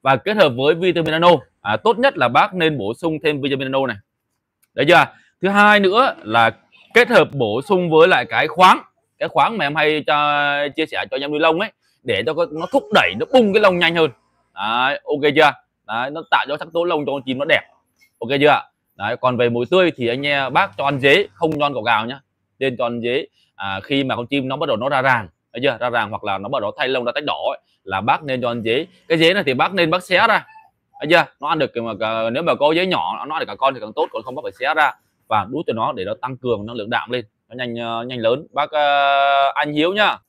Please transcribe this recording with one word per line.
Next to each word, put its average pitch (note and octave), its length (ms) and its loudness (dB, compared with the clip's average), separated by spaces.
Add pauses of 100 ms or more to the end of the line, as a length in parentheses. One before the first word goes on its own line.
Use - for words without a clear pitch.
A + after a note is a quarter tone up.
Và C3+ 140 4
kết G#3 220 -4
hợp E3 200 6
với D3 180 2
vitamin E3+ 360 0
nano, E3+ 180 4 (320)
à, G#2+ 160 -2
tốt G#3+ 220 0
nhất C4 180 0
là B2+ 100 2
bác E3 260 2
nên D#3+ 240 0
bổ G#2 160 -6
sung D#3+ 300 -4
thêm D3 180 0
vitamin C3+ 300 -4
nano C3+ 160 0
này. A2 100 -6 (760)
Đấy C#3 160 -2
chưa? D#3+ 160 6 (360)
Thứ F#3 80 0
hai G#3 300 6
nữa G#3 440 2
là A2+ 280 2 (420)
kết A#3 160 4
hợp A3 240 6
bổ A#2+ 280 -2
sung F3+ 280 0
với D#3+ 180 8
lại C#3 180 2
cái B2 220 0
khoáng, F#3 320 6 (400)
cái - 100 -4
khoáng F3+ 280 0
mà D#3 80 -2
em D3 100 -4
hay D3+ 320 2
cho, D3 680 0
chia D#3 100 -2
sẻ G2+ 260 -6
cho C3 40 -6
anh C#3 60 -4
em D3 100 -6
nuôi D3 80 -4
lông D#3+ 200 2
ấy, G#3 120 -6 (320)
để G#2+ 220 -2
cho D3 80 -4
con, D#3+ 180 -2
nó D#3+ 200 -8
thúc C#4 120 0 (100)
đẩy, G2 260 4
nó - 140 -4
bung A3 200 4
cái G#3+ 80 4
lông F#3 180 4
nhanh E3+ 160 0
hơn. D#3+ 160 2 (440)
Đấy, A#2+ 480 -4
ok D3 320 0
chưa? D3 160 6 (360)
Đấy, A#2+ 240 -6
nó D#3+ 100 -12 (100)
tạo A#2 160 2
cho D3 100 -4
sắc F3 160 -12
tố E3+ 100 -2
lông D#3+ 220 -2
cho C3 60 -4
con C#3 100 -6
chim B2+ 160 -6
nó C#3+ 120 -4
đẹp. C3+ 120 2 (580)
Ok A#2+ 100 -10 (100)
chưa D3 80 4
ạ? C3 160 4 (320)
Đấy, G#2+ 220 -6
còn B2 200 0
về A#2+ 120 2
mùi A#2+ 220 -2
tươi F3+ 260 2
thì A#2+ 100 -4
anh C3 180 -4
em, C#3 280 -2
bác F#3+ 240 0
cho C#3+ 80 -4
ăn C#3+ 140 -2
dế, C#3+ 340 4
không D#3 260 -4
cho D3 60 2
ăn C#3+ 80 -2
cỏ A2+ 80 -6
gào A2 240 0
nhá. C3+ 140 -10 (400)
Nên C3 180 -2
cho B2 80 -2
ăn A#2 160 -6
dế, B2 240 -4 (300)
à, G2 280 -8
khi C#3 200 -2
mà B2+ 120 -2
con A#2+ 120 -8
chim C#3 200 -4
nó C3+ 100 -6
bắt D#3 100 -4
đầu A#2 100 0
nó B2+ 120 -4
ra C3+ 120 0
ràng, B2 260 0 (260)
thấy A#2+ 100 -8
chưa? B2+ 160 0
Ra B2 100 -4
ràng A2+ 200 -2
hoặc G#2+ 140 -10
là G2 140 -4
nó G2 120 -10
bắt C3 120 -4
đầu G#2 160 -4
thay C#3 100 -2
lông B2+ 180 -2
ra A#2+ 100 -2
tách D3+ 100 -4
đỏ E2 260 -6
ấy, - 80 -10 (240)
là F#2+ 180 -4
bác D3+ 220 0
nên C3 180 -6
cho B2 60 -2
ăn A#2+ 160 -4
dế. B2+ 220 -2 (220)
Cái E3 100 0
dế E3 160 4
này G3 120 -2
thì C3+ 80 0
bác E3 200 -2
nên E3+ 160 0
bác F3+ 140 -2
xé F#3+ 240 2
ra. F#3+ 180 0 (540)
Thấy D3+ 120 -8
chưa? E3 140 4 (140)
Nó C#3+ 80 -8
ăn D#3+ 120 -2
được B2+ 180 -2
mà A#2 220 -8
cả, A2+ 300 -2
nếu C#3 140 -4
mà C#3+ 120 0
có D3 200 2
dế F3+ 100 0
nhỏ, A2 420 -4
nó D3+ 80 -8
ăn D#3+ 40 -6
được C3 80 -6
cả G#2 80 -12
con C3+ 180 0
thì B2 60 -12
càng G#2+ 140 -12
tốt, E3 180 -2
còn A2+ 120 -10
không B2+ 120 -14
bác D3 80 -10
phải G2+ 160 -8
xé C#3 140 -2
ra D3+ 180 2 (360)
và G#2 220 -2
đút C#3+ 180 -8
cho C3 60 -4
nó A2+ 200 -4
để F#2 120 -8
nó G#2 160 -6
tăng C3 160 -10
cường A2 280 -4
năng A#2+ 100 -14
lượng G#2+ 140 -10
đạm A2 220 -4
lên, A#2+ 140 -6 (240)
nó A#2 60 -20
nhanh, B2 200 -8
ờ, A#2 280 -8
nhanh B2+ 160 -10
lớn. A#2+ 340 0
Bác, C#3+ 180 -4
ờ, C#3 840 2
anh D3 180 -2
Hiếu D#3+ 200 0
nhá. G3 240 0 (120)